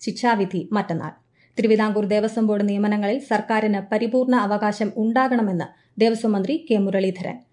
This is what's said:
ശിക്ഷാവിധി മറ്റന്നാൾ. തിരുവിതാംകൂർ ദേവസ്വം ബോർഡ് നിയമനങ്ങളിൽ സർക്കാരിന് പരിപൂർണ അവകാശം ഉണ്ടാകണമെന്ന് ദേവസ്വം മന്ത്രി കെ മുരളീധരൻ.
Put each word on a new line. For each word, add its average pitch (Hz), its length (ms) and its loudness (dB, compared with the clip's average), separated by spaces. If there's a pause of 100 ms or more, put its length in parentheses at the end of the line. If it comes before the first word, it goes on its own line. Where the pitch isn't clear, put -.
ശിക്ഷാവിധി 202 600 -2 (100)
മറ്റന്നാൾ. 165 400 -4 (460)
തിരുവിതാംകൂർ 214 480 2
ദേവസ്വം 214 420 0
ബോർഡ് 208 220 0
നിയമനങ്ങളിൽ 208 500 0
സർക്കാരിന് 214 640 0 (100)
പരിപൂർണ 247 440 2
അവകാശം 208 600 0
ഉണ്ടാകണമെന്ന് 226 720 0 (300)
ദേവസ്വം 226 340 2
മന്ത്രി 202 240 0 (160)
കെ 214 60 4
മുരളീധരൻ. 190 600 -2 (160)